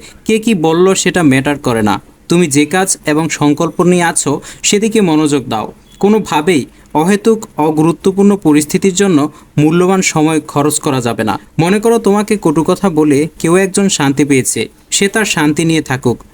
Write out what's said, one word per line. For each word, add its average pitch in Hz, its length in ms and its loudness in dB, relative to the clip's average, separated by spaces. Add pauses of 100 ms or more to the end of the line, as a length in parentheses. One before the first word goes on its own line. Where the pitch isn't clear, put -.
(240)
কে 220 140 0
কি 220 160 0
বলল 170 400 2
সেটা 180 280 0
ম্যাটার 139 360 2
করে 117 240 -2
না। 104 180 0 (280)
তুমি 175 180 2
যে 147 200 0
কাজ 185 300 -2 (100)
এবং 156 220 0
সংকল্প 147 540 -2
নিয়ে 175 200 2
আছো 165 380 -2 (220)
সেদিকে 214 380 0
মনোযোগ 151 480 0
দাও। 110 240 -6 (260)
কোনোভাবেই 175 680 0 (280)
অহেতুক 208 640 0
অগুরুত্বপূর্ণ 165 800 0
পরিস্থিতির 160 580 0
জন্য 175 360 0 (280)
মূল্যবান 175 440 2
সময় 160 380 0
খরচ 147 380 -2
করা 135 220 -2
যাবে 113 240 -6
না। 104 140 -4 (200)
মনে 185 220 0
করো 233 180 2
তোমাকে 202 440 0
কটু 160 220 0
কথা 185 260 0
বলে 151 380 2 (100)
কেউ 170 180 0
একজন 196 320 0
শান্তি 143 360 0
পেয়েছে, 131 440 -2 (220)
সে - 180 0
তার 220 160 -2
শান্তি 156 400 -2
নিয়ে 160 160 0
থাকুক, 127 380 -4 (160)